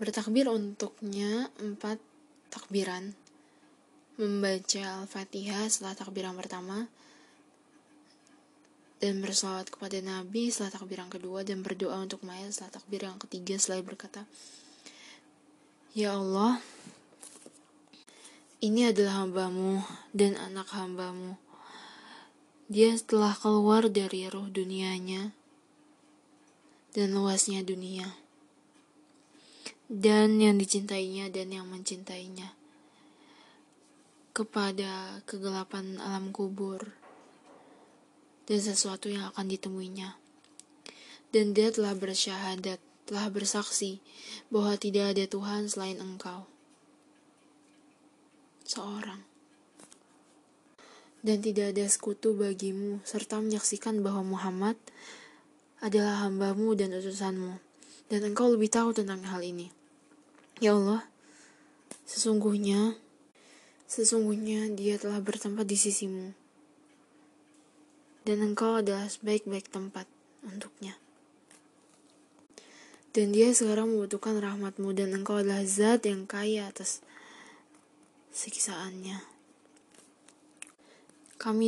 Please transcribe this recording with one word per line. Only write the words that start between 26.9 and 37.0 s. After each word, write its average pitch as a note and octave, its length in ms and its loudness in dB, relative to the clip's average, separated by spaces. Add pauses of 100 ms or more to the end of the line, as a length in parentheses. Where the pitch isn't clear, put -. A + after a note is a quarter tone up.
dan G3+ 220 2
luasnya G3 500 2
dunia, F#3 400 -6 (1800)
dan G#3+ 480 8
yang G#3 220 8
dicintainya G3 720 -2
dan F#3+ 180 -6
yang F#3+ 160 -8
mencintainya, F#3 880 -10 (1800)
kepada G3 960 -4
kegelapan F#3+ 720 -6
alam F#3+ 320 -4
kubur G3 640 -6 (1600)